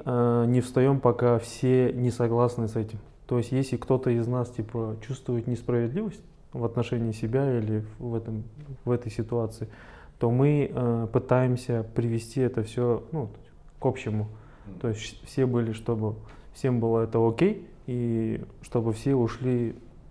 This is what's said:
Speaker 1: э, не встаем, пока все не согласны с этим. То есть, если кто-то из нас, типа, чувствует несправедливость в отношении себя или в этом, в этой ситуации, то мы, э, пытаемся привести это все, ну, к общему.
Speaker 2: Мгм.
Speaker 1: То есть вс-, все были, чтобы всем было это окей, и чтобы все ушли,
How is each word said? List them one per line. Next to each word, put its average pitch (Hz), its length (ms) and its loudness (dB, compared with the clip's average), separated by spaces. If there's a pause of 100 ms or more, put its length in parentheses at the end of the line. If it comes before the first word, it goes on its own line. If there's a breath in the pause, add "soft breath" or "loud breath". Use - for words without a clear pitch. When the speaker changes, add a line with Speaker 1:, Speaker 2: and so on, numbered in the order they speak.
Speaker 1:
э, 120 420 4
не 123 140 4
встаем, 131 380 4
пока 120 380 4
все 127 560 2
не 123 180 0
согласны 120 560 2
с 110 80 -6
этим. 107 240 -4 (280)
То 123 100 0
есть, 110 140 -2
если 131 260 0
кто-то 131 320 0
из 117 180 2
нас, 123 220 -2
типа, 110 460 -6 (100)
чувствует 123 420 -4
несправедливость 123 720 -2 (320)
в 120 120 -4
отношении 117 460 0
себя 120 460 0
или 107 260 0 (160)
в 120 160 -6
этом, 113 280 -6 (420)
в 123 60 0
этой 117 200 -2
ситуации, 110 560 -4 (520 loud breath)
то 117 120 2
мы, 139 420 4
э, 117 380 0
пытаемся 123 720 2 (100)
привести 117 460 -2
это 117 220 0
все, 120 480 0
ну, 135 180 -4 (500)
к - 60 -4
общему. 110 420 -2 (380 loud breath)
Speaker 2:
Мгм. 98 140 -14
Speaker 1:
То 123 100 -4
есть 110 120 -4
вс-, - 240 -14
все 131 200 0
были, 120 280 0
чтобы 107 420 -2 (380 loud breath)
всем 123 260 0
было 113 240 2
это 113 220 0
окей, 170 420 2 (180)
и 113 580 -2 (200)
чтобы 117 280 0
все 139 240 0
ушли, 120 600 0 (360)